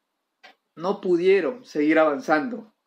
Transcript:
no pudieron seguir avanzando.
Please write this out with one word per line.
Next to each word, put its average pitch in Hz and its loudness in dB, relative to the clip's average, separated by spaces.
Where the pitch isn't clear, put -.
no 196 -6
pudieron 175 0
seguir 156 0
avanzando. 139 -2